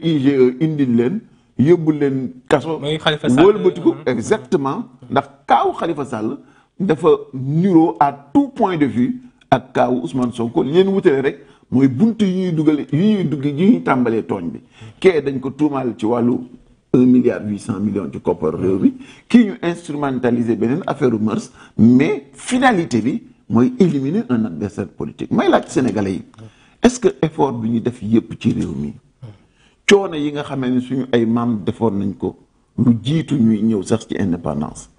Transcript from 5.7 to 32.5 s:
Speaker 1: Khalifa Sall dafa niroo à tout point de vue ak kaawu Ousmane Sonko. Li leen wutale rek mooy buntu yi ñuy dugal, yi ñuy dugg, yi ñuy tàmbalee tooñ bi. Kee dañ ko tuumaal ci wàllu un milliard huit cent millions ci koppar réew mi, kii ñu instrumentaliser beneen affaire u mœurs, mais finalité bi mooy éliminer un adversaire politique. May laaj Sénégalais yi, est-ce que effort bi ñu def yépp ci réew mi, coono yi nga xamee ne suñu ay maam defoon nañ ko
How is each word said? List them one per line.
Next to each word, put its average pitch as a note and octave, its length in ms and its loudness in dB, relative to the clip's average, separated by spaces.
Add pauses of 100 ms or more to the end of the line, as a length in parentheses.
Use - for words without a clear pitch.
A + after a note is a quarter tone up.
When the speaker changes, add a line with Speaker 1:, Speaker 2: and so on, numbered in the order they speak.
Speaker 1:
Khalifa D#3+ 260 -6
Sall A#2 340 -6 (400)
dafa F3 300 0 (260)
niroo D#3+ 680 2
à C#3+ 120 2 (200)
tout C#4+ 160 2
point F#3+ 280 -2
de D3 100 2
vue A#2+ 360 -2 (280)
ak - 220 0
kaawu B2 300 0
Ousmane B2 300 -4
Sonko. A#2 300 -2
Li C3 100 -4
leen F#3+ 160 4
wutale F3+ 340 2
rek C#3+ 160 -2 (320)
mooy C3+ 180 4
buntu G#3 360 0
yi F#3 220 0
ñuy F3+ 60 -2
dugal, D3+ 280 0 (120)
yi G3+ 220 2
ñuy F#3 100 0
dugg, C#3+ 200 -4
yi D3 80 -4
ñuy F#3+ 300 2
tàmbalee A#2+ 400 0
tooñ E2+ 280 -6
bi. - 100 -12 (400)
Kee F3 220 4
dañ C3+ 180 -4
ko C3 100 -8
tuumaal C3 460 -2
ci G#2+ 100 -4
wàllu A#2+ 320 0 (540)
un B2+ 140 6
milliard A#2+ 400 2
huit G#2 140 -6
cent G#2 180 -8
millions G2+ 340 -4
ci - 80 -12
koppar E2 340 -2
réew F#2 240 0
mi, - 160 2 (340)
kii A#3 180 6
ñu F#3+ 60 -6 (100)
instrumentaliser C3 920 -2
beneen A#2 300 -2
affaire B2+ 280 0
u A2 40 0
mœurs, G#2+ 340 -4 (260)
mais B2+ 540 4
finalité A#3 680 0
bi C#3 220 -4 (260)
mooy B2 300 2
éliminer D#3 500 2
un A2+ 180 0
adversaire F#2+ 420 -6
politique. - 420 -10
May A#3+ 180 0
laaj C4 200 2
Sénégalais G#2 460 -2
yi, D#2+ 80 -8 (600)
est-ce B3 160 2
que F#3 100 2 (140)
effort D3+ 300 -2
bi A2+ 160 -4
ñu A#2 120 0
def A#2 220 -4
yépp A2 380 0
ci A2+ 120 0
réew F2 240 -4
mi, D2 180 -8 (920)
coono G3 280 4
yi D3 160 -4
nga C#3+ 100 -8
xamee C3+ 280 -4
ne B2+ 100 0
suñu B2+ 320 -4
ay A#2+ 140 2
maam A#2 380 -2
defoon A2 280 -2
nañ G2 260 -4
ko F2+ 180 -6 (420)